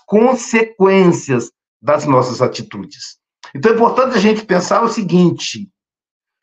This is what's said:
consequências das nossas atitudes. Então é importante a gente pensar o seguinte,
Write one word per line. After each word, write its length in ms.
consequências 1500
das 240
nossas 360
atitudes. 760
Então 160
é 40
importante 400
a 40
gente 260
pensar 380
o 60
seguinte, 800